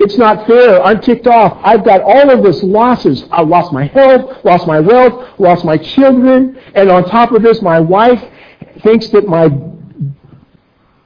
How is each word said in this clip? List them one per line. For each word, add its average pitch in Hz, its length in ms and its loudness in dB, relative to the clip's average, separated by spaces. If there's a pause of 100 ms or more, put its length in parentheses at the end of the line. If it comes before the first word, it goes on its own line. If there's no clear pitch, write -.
It's 202 160 -2
not 220 280 0
fair. 233 380 2
I'm 196 160 0
ticked 240 260 -2
off. 233 380 2
I've 208 220 0
got 196 160 2
all 269 280 2
of 233 140 2
this 175 200 0
losses. 208 680 -2
I 170 100 -2
lost 165 300 -2
my 143 140 -6
health, 262 580 0
lost 175 240 0
my 156 140 -2
wealth, 240 580 0
lost 175 240 0
my 156 140 -2
children, 262 800 0 (180)
and 196 140 2
on 180 160 2
top 233 260 -2
of 220 100 0
this, 226 200 0
my 165 180 0
wife 208 420 0 (600)
thinks 220 260 0
that 208 160 0
my, 165 200 0 (1600)